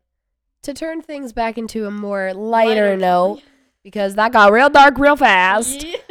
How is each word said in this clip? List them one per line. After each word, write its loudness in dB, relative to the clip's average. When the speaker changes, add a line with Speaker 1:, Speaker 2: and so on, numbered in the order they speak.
Speaker 1:
to -10
turn -12
things -14
back -6
into -10
a -10
more -8
lighter 0
Speaker 2:
Lighter. -2
Speaker 1:
note, -2
Speaker 2:
<laughs> -20
Speaker 1:
because -6
that 0
got 6
real 4
dark 6
real 2
fast. 0
Speaker 2:
Yeah. -12
<laughs> -20